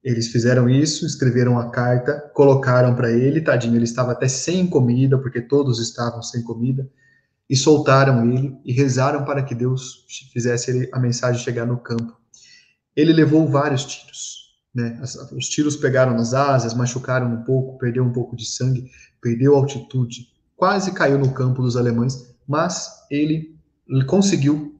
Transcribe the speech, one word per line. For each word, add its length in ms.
Eles 240
fizeram 420
isso, 360
escreveram 520
a 120
carta, 640
colocaram 600
pra 160
ele, 320
tadinho, 340
ele 100
estava 260
até 160
sem 400
comida, 500
porque 240
todos 380
estavam 420
sem 220
comida, 440
e 60
soltaram 720
ele 360
e 80
rezaram 500
para 200
que 120
Deus 500
fizesse 360
ele, 220
a 80
mensagem 420
chegar 240
no 120
campo. 380
Ele 180
levou 340
vários 380
tiros, 720
né? 260
As, 140
os 160
tiros 300
pegaram 360
nas 200
asas, 400
machucaram 600
um 100
pouco, 340
perdeu 260
um 80
pouco 240
de 100
sangue, 460
perdeu 340
altitude, 720
quase 340
caiu 260
no 140
campo 300
dos 160
alemães, 580
mas 440
ele 460
conseguiu 760